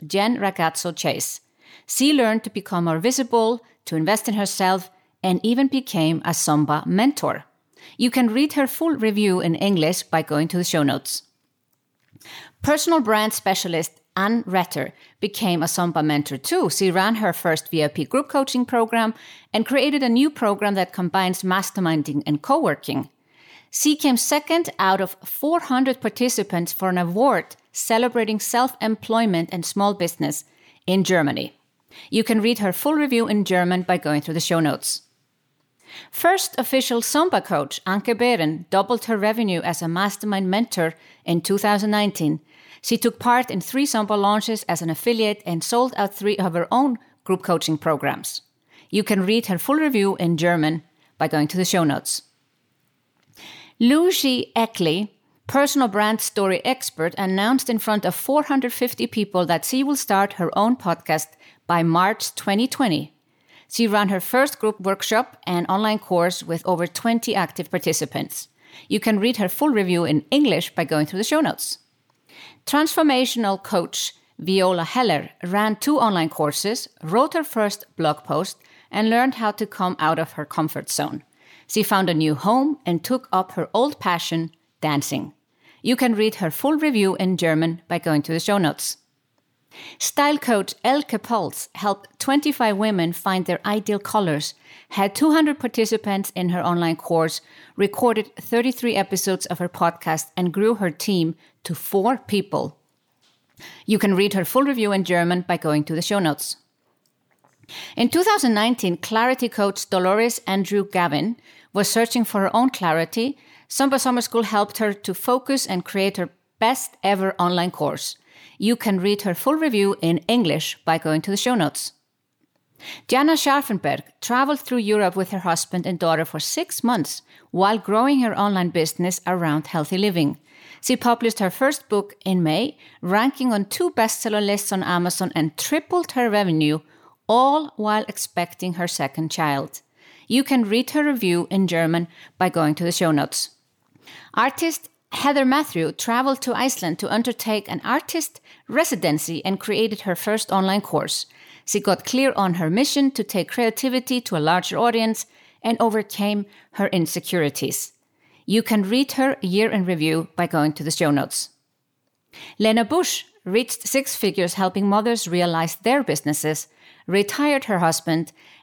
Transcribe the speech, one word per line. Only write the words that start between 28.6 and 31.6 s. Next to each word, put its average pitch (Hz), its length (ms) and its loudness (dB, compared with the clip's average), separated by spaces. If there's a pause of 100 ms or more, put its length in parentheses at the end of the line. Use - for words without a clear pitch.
and 170 140 -4
small 202 280 0
business 165 520 -4 (420)
in 185 160 4
Germany. 143 560 0 (500)